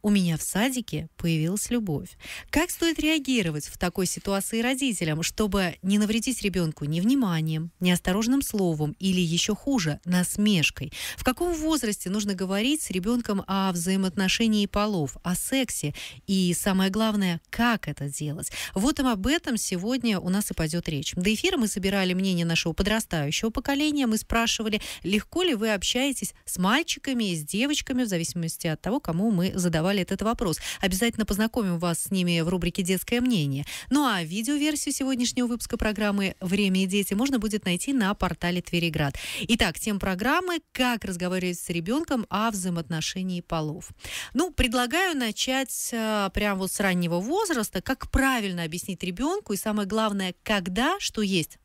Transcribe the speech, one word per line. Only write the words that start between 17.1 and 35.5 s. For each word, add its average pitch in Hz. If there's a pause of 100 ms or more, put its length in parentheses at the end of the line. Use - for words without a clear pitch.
как 233
это 143
делать? 147 (220)
Вот 262
и -
об 220
этом 285
сегодня 214
у 180
нас 196
и 185
пойдёт 165
речь. 151
До 180
эфира 349
мы 220
собирали 190
мнение 180
нашего 165
подрастающего 190
поколения. 285
Мы 220
спрашивали, 220 (240)
легко 214
ли 320
вы 214
общаетесь 247 (120)
с -
мальчиками 233
и 170
с 151
девочками, 254
в -
зависимости 170
от 156
того, 262
кому 180
мы 185
задавали 175
этот 196
вопрос. 190 (220)
Обязательно 202
познакомим 202
вас 170
с -
ними 175
в 160
рубрике 180
"Детское 190
мнение". 147 (240)
Ну 285
а 202
видеоверсию 277
сегодняшнего 247
выпуска 233